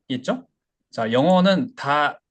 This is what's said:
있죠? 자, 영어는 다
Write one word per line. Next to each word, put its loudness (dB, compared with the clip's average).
있죠? -6
자, -6
영어는 2
다 -2